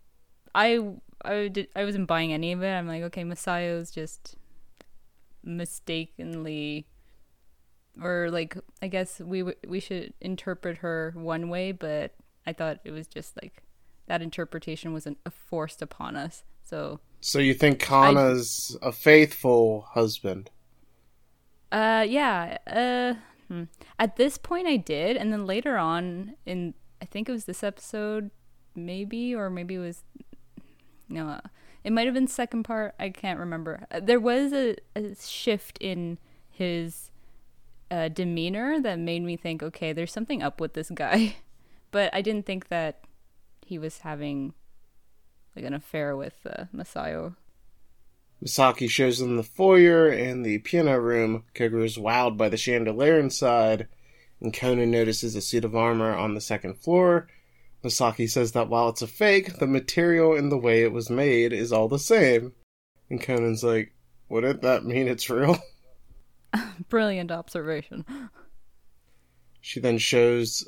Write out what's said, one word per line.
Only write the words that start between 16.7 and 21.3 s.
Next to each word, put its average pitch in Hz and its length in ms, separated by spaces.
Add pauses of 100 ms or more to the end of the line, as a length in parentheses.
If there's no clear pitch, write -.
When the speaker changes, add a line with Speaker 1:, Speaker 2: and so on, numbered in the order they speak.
Speaker 2:
So - 180
you 135 160
think 147 280
Speaker 1:
I - 20 (280)
Speaker 2:
Kana's 127 680
a 123 100
faithful 123 1000
husband? 104 600 (1200)